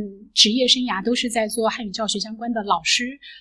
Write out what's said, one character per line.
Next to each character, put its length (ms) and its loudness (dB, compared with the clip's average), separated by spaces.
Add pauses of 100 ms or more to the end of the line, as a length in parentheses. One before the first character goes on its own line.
(320)
职 180 6
业 160 2
生 180 4
涯 200 -2
都 100 2
是 140 -2
在 180 0
做 220 0
汉 180 -4
语 40 -6
教 160 -4
学 120 -2
相 160 -6
关 160 -6
的 120 -2
老 200 2
师、 360 -2 (220)